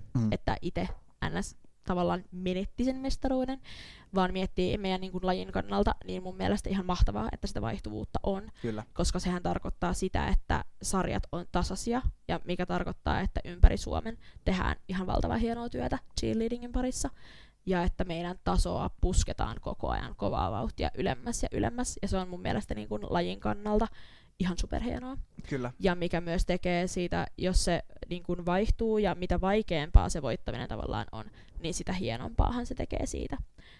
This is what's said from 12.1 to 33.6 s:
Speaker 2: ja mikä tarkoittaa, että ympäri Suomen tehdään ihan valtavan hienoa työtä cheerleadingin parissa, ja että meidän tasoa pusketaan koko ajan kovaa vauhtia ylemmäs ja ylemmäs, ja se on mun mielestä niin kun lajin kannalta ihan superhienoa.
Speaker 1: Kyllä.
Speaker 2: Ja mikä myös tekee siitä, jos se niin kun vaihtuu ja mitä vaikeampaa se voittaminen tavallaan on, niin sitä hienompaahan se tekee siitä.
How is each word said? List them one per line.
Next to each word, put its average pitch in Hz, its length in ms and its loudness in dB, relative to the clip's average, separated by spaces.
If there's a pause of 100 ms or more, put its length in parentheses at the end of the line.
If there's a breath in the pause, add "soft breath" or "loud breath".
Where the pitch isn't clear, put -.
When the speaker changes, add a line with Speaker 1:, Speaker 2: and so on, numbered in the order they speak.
Speaker 2:
ja 175 160 0
mikä 180 220 0
tarkoittaa, 180 540 0
että - 240 0
ympäri 175 320 6
Suomen 226 420 -2 (260 loud breath)
tehdään - 320 2 (120)
ihan 185 180 -2
valtavan - 340 2
hienoa 233 280 0
työtä 247 300 -2 (220)
cheerleadingin 226 520 0
parissa, 254 380 0 (560 loud breath)
ja 175 160 4
että 185 220 2
meidän 175 400 -4
tasoa 180 460 2 (100)
pusketaan - 600 0
koko - 280 -4
ajan 58 280 -2
kovaa - 340 0
vauhtia - 480 -2
ylemmäs 240 440 -2
ja - 100 0
ylemmäs, 240 500 -2
ja 202 60 -2
se 190 100 2
on 185 100 -4
mun 180 140 -8
mielestä 208 320 -2
niin 214 140 -8
kun 208 220 -4
lajin 180 300 0
kannalta 208 460 2 (520 loud breath)
ihan 180 200 0
superhienoa. 247 580 -2 (320)
Speaker 1:
Kyllä. 127 300 -2
Speaker 2:
Ja 180 160 4
mikä 170 260 0
myös 175 260 0
tekee 180 400 2
siitä, 175 400 0 (120)
jos 185 260 4
se 170 180 2 (260)
niin 175 140 -6
kun 175 240 -4
vaihtuu 214 520 4
ja 190 160 2
mitä 180 260 0
vaikeampaa 185 680 6
se 170 140 -2
voittaminen 120 460 -2
tavallaan 110 440 -4
on, 110 120 -10 (380 loud breath)
niin 254 120 -2
sitä - 180 -2
hienompaahan 226 760 0
se 254 80 -6
tekee - 320 -2
siitä. - 300 -4 (440 loud breath)